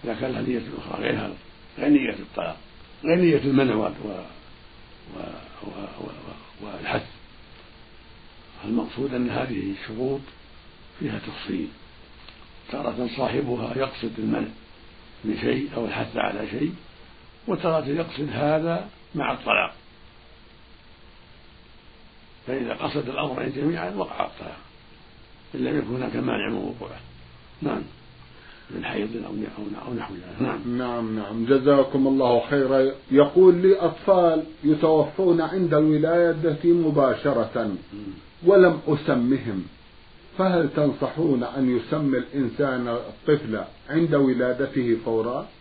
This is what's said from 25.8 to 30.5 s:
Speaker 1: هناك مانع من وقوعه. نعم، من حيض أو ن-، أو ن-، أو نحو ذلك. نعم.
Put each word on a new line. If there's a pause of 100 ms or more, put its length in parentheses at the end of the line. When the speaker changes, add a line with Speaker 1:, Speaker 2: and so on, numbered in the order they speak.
Speaker 1:
هناك
مانع
من
وقوعه. (640)
نعم، (880)
من
حيض
أو
ن-، (100)
أو
ن-،
أو
نحو
ذلك.
نعم.